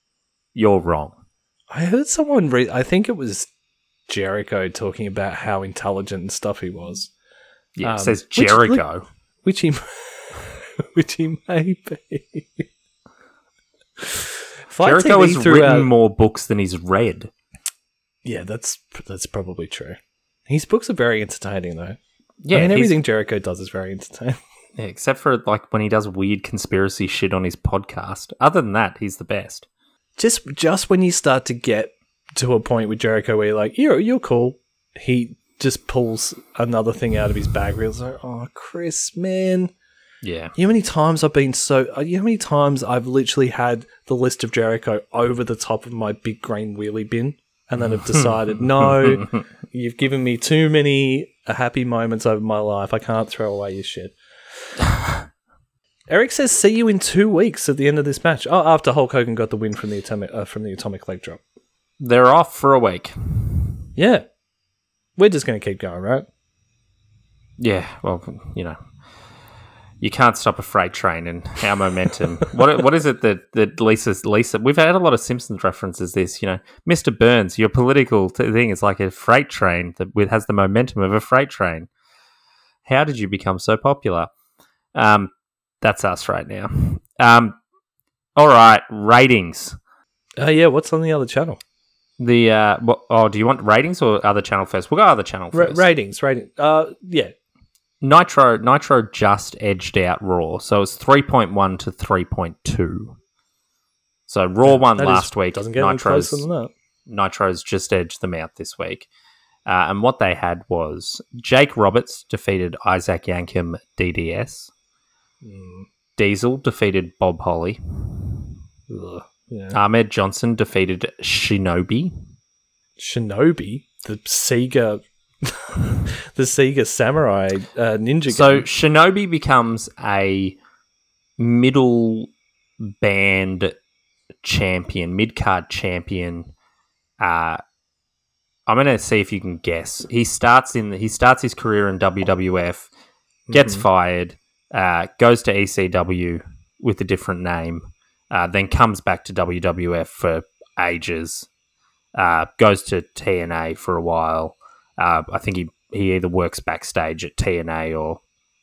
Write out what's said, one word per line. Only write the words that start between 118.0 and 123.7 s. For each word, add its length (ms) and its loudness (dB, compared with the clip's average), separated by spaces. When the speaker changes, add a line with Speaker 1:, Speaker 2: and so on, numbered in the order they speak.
Speaker 2:
Ugh, 300 -16
yeah. 260 -14
Speaker 1:
Ahmed 360 2
Johnson 440 -2
defeated 560 -2
Shinobi. 920 -2
Speaker 2:
Shinobi? 840 -2